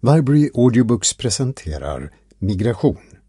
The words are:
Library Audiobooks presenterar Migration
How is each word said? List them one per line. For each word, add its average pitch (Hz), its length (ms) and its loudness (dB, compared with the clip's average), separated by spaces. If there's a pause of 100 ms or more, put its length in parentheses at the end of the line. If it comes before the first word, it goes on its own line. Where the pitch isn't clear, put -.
Library 147 540 4
Audiobooks 120 600 2
presenterar 73 960 -8 (260)
Migration 104 580 -2 (320)